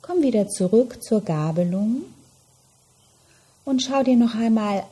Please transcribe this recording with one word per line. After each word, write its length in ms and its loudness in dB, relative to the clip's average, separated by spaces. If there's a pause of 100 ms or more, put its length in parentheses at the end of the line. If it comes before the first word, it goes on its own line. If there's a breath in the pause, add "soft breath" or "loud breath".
komm 200 -2
wieder 260 2
zurück 540 0
zur 180 0
Gabelung 800 -2 (1600 soft breath)
und 180 0
schau 200 0
dir 140 4
noch 180 4
einmal 580 0